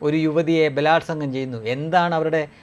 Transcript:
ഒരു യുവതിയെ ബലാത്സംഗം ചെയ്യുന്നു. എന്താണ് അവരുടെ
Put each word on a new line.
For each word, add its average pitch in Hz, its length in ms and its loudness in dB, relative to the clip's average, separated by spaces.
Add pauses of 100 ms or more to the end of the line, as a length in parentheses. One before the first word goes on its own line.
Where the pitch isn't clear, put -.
ഒരു 151 140 0
യുവതിയെ 156 520 2
ബലാത്സംഗം 151 640 0
ചെയ്യുന്നു. 131 260 -6
എന്താണ് 160 560 0
അവരുടെ 156 340 0 (140)